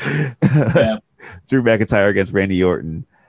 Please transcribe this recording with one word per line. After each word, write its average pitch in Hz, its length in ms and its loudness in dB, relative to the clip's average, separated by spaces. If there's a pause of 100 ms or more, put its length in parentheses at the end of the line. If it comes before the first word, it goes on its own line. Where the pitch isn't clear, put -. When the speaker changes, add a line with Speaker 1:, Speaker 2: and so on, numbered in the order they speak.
(420)
Speaker 1:
<laughs> 131 340 2
Speaker 2:
Yeah. 110 220 0 (500)
Speaker 1:
Drew 135 140 0
McIntyre 110 480 2
against 95 240 -2
Randy 95 300 0
Orton. 80 420 -2 (240)